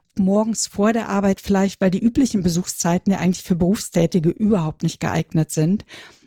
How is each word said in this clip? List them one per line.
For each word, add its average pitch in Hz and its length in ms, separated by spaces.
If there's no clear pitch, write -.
Morgens 208 500
vor 202 240
der 220 160
Arbeit 196 320
vielleicht, 196 400
weil 190 120
die 190 120
üblichen 233 400
Besuchszeiten 180 720
ja - 60
eigentlich 180 240
für 180 120
Berufstätige 170 720
überhaupt 180 540
nicht 165 160
geeignet 160 520
sind. 160 340